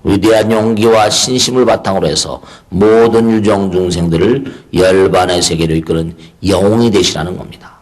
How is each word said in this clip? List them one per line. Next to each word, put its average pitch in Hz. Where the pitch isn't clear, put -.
위대한 107
용기와 110
신심을 127
바탕으로 98
해서 73
모든 113
유정 101
중생들을 87
열반의 90
세계로 80
이끄는 82
영웅이 104
되시라는 90
겁니다. -